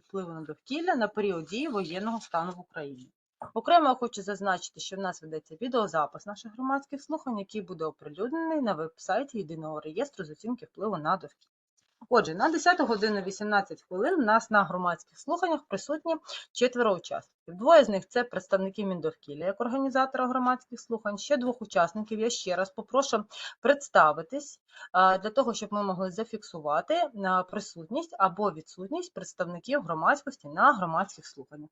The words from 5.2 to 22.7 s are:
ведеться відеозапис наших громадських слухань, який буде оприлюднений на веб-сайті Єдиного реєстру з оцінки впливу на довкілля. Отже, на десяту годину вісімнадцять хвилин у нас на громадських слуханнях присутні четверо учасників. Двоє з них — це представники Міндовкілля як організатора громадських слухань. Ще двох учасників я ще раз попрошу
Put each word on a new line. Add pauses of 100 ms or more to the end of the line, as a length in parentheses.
ведеться
відеозапис
наших
громадських
слухань,
який
буде
оприлюднений
на
веб-сайті
Єдиного
реєстру
з
оцінки
впливу
на
довкілля. (600)
Отже,
на
десяту
годину
вісімнадцять
хвилин
у
нас
на
громадських
слуханнях
присутні (360)
четверо
учасників.
Двоє
з
них —
це
представники
Міндовкілля
як
організатора
громадських
слухань.
Ще
двох
учасників
я
ще
раз
попрошу (380)